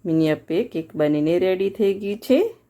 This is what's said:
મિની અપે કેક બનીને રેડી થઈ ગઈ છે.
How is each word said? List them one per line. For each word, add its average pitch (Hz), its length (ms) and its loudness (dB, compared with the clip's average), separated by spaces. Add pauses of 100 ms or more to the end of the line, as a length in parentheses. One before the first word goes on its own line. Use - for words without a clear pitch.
મિની 160 240 2
અપે 156 340 -2
કેક 160 320 -8
બનીને 151 440 2
રેડી 185 300 0
થઈ 196 240 0
ગઈ 202 220 -6
છે. 262 240 2 (300)